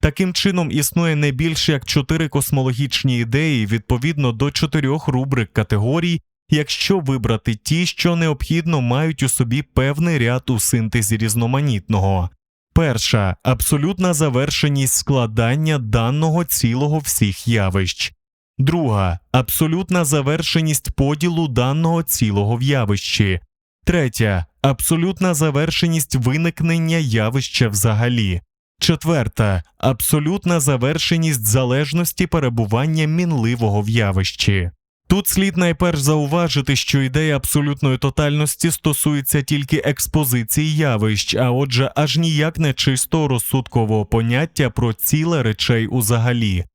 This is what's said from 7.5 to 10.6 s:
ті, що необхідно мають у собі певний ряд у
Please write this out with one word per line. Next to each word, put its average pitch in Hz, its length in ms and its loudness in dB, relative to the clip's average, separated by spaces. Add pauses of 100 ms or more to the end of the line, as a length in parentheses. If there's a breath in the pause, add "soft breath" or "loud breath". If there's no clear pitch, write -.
ті, 160 300 0
що 170 300 0
необхідно 160 680 0
мають 139 420 0
у 131 60 0
собі 123 320 0
певний 143 560 0
ряд 120 320 0
у 120 100 2